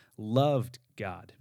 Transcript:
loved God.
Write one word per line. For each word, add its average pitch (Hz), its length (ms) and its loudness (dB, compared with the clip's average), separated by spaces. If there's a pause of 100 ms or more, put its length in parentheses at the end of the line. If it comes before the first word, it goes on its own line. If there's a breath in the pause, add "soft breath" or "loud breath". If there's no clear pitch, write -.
(180 soft breath)
loved 123 600 2 (180)
God. 92 440 -10